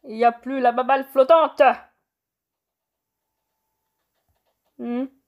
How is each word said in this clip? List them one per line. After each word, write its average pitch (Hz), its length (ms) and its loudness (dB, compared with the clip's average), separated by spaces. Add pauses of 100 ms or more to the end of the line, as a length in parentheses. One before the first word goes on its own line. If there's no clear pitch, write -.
Y 226 220 -4
a 233 80 2
plus 262 260 -10
la 240 140 0
baballe 262 320 -4
flottante. 302 560 2 (3250)
Hmm. 240 280 -10 (220)